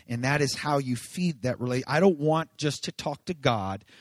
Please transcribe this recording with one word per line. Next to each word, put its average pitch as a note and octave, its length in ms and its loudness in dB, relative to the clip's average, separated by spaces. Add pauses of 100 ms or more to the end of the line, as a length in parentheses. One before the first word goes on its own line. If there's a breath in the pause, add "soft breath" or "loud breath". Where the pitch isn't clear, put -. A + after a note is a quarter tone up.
And A#2+ 160 -6
that C#3+ 200 2
is C#3 140 0
how D3 200 0
you C3 180 0
feed D#3+ 480 -4
that B2 140 0
rela-, B2 300 -2
I C#3 120 2
don't F3+ 200 6
want D#3 400 0
just D3+ 260 -2
to E3+ 80 -6
talk - 320 -8
to F#3 100 -6
God G#2+ 520 -2 (140 loud breath)